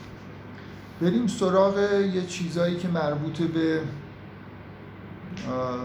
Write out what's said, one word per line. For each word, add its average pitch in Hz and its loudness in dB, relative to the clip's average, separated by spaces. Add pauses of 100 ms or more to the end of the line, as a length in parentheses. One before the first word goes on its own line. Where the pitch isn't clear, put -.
(1000)
بریم 202 4
سراغ 190 6 (360)
یه 180 0
چیزایی 175 0
که 180 -2
مربوط 156 0
به، 160 2 (1700)
آه، 127 0